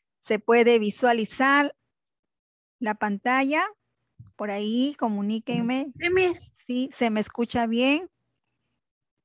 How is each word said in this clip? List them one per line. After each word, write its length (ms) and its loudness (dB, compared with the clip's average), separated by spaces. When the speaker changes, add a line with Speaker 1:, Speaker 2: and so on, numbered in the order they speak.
Speaker 1:
¿Se 160 0
puede 400 6
visualizar 960 0
la 160 -2
pantalla? 720 0
Por 140 -6
ahí, 460 -2
comuníquenme. 920 -4
Speaker 2:
Sí, 180 -4
Miss. 440 0
Speaker 1:
Sí, 280 -4
¿se 160 0
me 100 0
escucha 480 -2
bien? 420 0